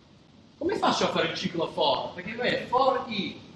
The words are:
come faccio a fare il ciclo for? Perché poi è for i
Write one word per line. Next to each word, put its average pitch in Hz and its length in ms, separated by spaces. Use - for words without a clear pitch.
come 359 200
faccio 262 300
a - 20
fare 160 200
il 156 60
ciclo 165 380
for? 139 420
Perché 220 200
poi 233 140
è - 200
for 262 400
i 190 320